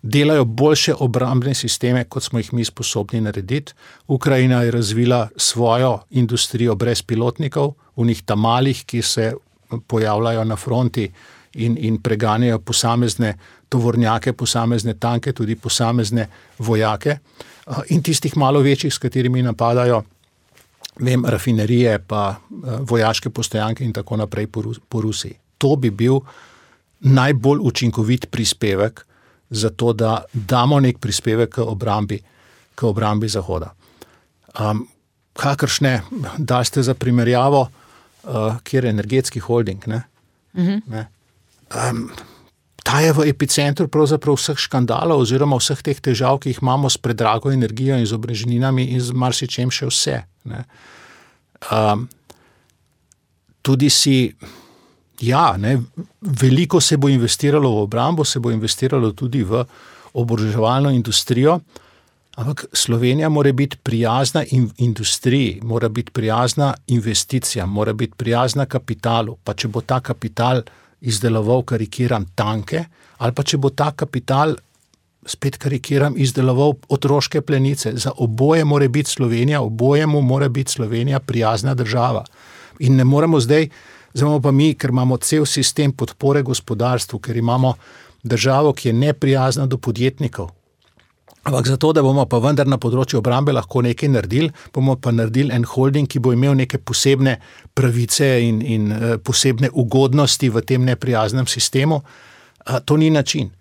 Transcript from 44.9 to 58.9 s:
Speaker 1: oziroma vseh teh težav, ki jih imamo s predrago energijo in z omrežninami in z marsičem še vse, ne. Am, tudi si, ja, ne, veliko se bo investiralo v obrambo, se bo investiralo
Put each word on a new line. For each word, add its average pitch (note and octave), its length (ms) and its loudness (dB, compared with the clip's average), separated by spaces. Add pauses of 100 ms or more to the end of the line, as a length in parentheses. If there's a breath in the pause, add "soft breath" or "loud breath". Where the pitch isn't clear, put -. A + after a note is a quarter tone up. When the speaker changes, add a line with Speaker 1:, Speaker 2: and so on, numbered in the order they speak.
Speaker 1:
oziroma C3 400 2
vseh - 240 -2
teh C#3+ 160 -4
težav, B2+ 400 0
ki C3 140 -6
jih - 100 -8
imamo C3 240 0
s - 100 0
predrago A2+ 540 0
energijo C3 480 0
in A2+ 80 0
z A2 80 -2
omrežninami A#2+ 680 -2 (100)
in B2+ 80 -2
z A#2+ 80 -6
marsičem B2 640 -2
še B2+ 180 -4
vse, - 300 -2 (260)
ne. B2+ 160 -10 (1120 loud breath)
Am, G#2+ 320 2 (1500 soft breath)
tudi C3+ 320 2
si, C3 400 2 (880 loud breath)
ja, B2 400 2
ne, A#2+ 220 0 (400)
veliko D3+ 580 2
se - 160 2
bo C#3 160 2
investiralo C3+ 640 2
v G#2+ 140 0
obrambo, C#3 340 0
se C3+ 160 -2
bo A#2+ 160 -2
investiralo A2+ 560 0